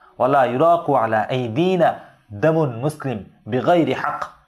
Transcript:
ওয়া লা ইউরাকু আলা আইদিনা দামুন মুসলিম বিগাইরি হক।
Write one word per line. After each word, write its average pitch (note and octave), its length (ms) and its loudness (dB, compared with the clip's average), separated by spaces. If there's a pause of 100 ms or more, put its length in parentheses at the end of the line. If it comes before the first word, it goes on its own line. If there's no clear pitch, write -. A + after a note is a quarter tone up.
(200)
ওয়া A#2+ 80 2
লা C#3 180 4
ইউরাকু C#3+ 500 2
আলা A2 340 0
আইদিনা C3+ 640 0 (400)
দামুন D3 420 0
মুসলিম B2 480 -6 (240)
বিগাইরি C3 460 2
হক। - 320 -6 (220)